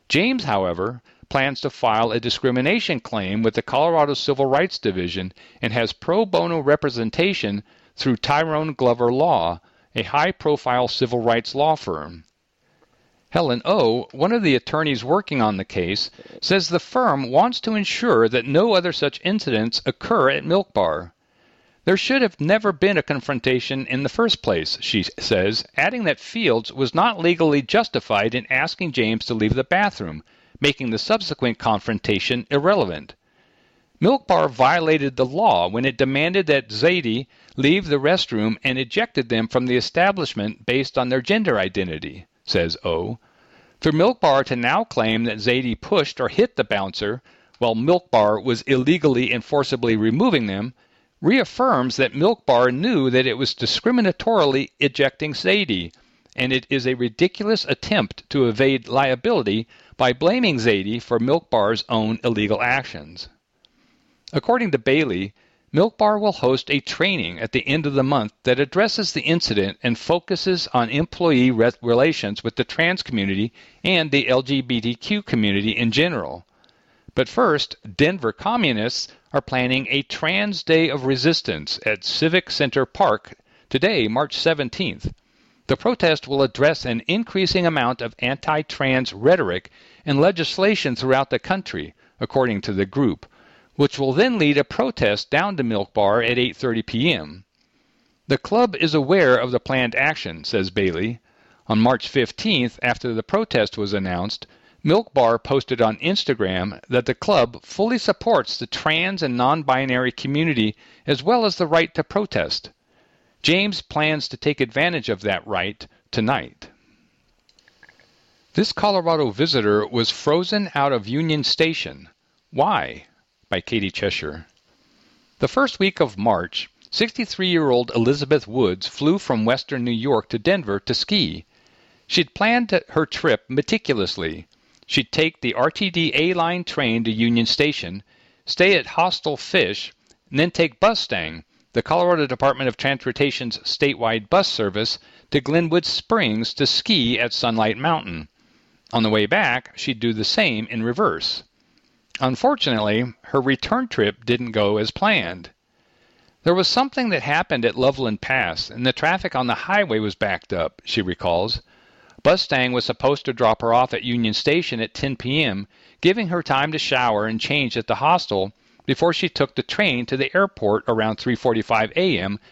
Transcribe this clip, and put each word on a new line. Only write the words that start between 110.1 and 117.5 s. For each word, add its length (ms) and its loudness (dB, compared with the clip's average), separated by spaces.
community 640 0
as 160 -2
well 200 2
as 120 0
the 100 0
right 300 2
to 80 -2
protest. 640 -4
James 400 0
plans 460 -2
to 100 -12
take 240 0
advantage 480 -2
of 120 -4
that 260 -2
right 400 -4
tonight. 580 -4